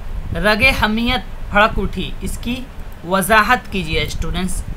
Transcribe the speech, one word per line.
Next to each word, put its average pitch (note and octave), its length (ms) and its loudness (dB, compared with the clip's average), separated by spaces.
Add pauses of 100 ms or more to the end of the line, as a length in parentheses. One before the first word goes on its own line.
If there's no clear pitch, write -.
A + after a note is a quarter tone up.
(360)
रगे G#3+ 360 4
हमियत A#3 540 0 (260)
भड़क G#3+ 260 4
उठी, F#3+ 360 -2 (100)
इसकी A#3+ 340 -4 (480)
वजाहत G3+ 600 2
कीजिए D#3+ 400 -2
students, F3 560 -2 (140)